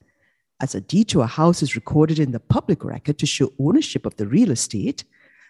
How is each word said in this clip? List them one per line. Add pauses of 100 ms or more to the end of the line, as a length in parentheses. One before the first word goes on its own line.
(600)
As
a
deed
to
a
house
is
recorded
in
the
public
record
to
show
ownership
of
the
real
estate, (480)